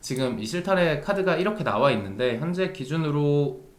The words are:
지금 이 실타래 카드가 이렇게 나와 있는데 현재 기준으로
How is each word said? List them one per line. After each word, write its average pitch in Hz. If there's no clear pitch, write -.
지금 127
이 107
실타래 175
카드가 185
이렇게 208
나와 123
있는데 110
현재 180
기준으로 147